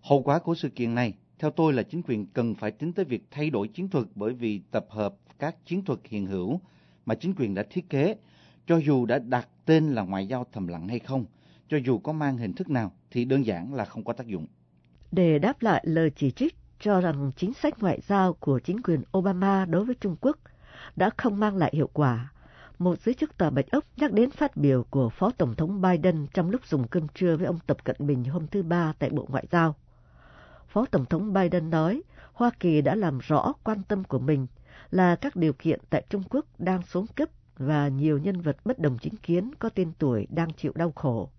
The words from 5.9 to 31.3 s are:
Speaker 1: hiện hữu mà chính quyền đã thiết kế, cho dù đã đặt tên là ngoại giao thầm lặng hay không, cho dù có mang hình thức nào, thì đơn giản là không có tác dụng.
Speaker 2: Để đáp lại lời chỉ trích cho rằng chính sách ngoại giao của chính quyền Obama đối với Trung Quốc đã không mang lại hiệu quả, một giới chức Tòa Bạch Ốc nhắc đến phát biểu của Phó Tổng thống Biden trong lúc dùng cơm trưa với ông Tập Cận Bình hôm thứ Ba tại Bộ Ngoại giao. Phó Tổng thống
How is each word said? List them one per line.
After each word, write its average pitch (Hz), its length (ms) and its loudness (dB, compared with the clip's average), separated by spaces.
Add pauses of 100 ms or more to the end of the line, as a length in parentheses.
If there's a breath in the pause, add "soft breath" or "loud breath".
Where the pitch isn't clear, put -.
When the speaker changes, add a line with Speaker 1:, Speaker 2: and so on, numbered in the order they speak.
Speaker 1:
hiện 104 200 -6
hữu 98 360 -4 (440 soft breath)
mà 110 100 0
chính 185 200 -4
quyền 107 180 -2
đã 98 160 -4
thiết 175 200 -8
kế, 156 260 0 (520 soft breath)
cho 170 100 4
dù 139 280 2
đã 120 140 2
đặt 120 280 -2 (180)
tên 160 260 4
là 117 100 0
ngoại 95 260 -4
giao 123 240 -4
thầm 95 160 -6
lặng 85 200 -8
hay 117 120 -4
không, 131 260 -4 (440 soft breath)
cho 156 80 0
dù 123 220 0
có 151 140 -6
mang 143 240 -2
hình 110 160 -4
thức - 160 -8
nào, 117 220 0 (200)
thì 120 140 -2
đơn 135 200 2
giản 101 280 -4
là 113 120 -4
không - 180 -12
có 117 100 -4
tác 117 140 -10
dụng. 90 180 -6 (680)
Speaker 2:
Để 165 280 4
đáp 208 220 0
lại 202 260 2
lời 160 280 2
chỉ 139 160 0
trích 302 240 -2 (240)
cho 196 220 2
rằng 143 340 -2
chính 202 180 -4
sách - 260 -2
ngoại 185 280 0
giao 190 260 2
của 135 260 0
chính 196 220 -4
quyền 160 220 0 (140)
Obama 190 480 2
đối 175 200 0
với 247 100 -2
Trung 185 260 -4
Quốc 285 160 2 (580 loud breath)
đã 185 220 4
không 202 220 0
mang 208 180 2
lại 160 160 2
hiệu 151 200 0
quả, 127 380 0 (480 loud breath)
một 175 200 2
giới 240 160 0
chức - 220 -6
Tòa 165 120 2
Bạch 135 220 0
Ốc 285 140 0 (120)
nhắc 196 160 0
đến 240 180 4
phát - 260 -2
biểu 139 260 4
của 127 260 0
Phó 190 220 0
Tổng 127 240 0
thống 180 260 -2
Biden 175 520 2
trong 175 160 0
lúc 240 160 -4
dùng 131 220 0
cơm 160 200 -2
trưa 170 300 0
với 170 80 -2
ông 165 220 -2
Tập - 160 -2
Cận - 160 -2
Bình 143 240 0
hôm 151 240 -4
thứ 196 160 -2
Ba 165 360 0
tại 139 100 0
Bộ 143 200 -4
Ngoại 131 220 -4
giao. 165 240 4 (920 soft breath)
Phó 220 180 0
Tổng 151 200 0
thống 185 280 -2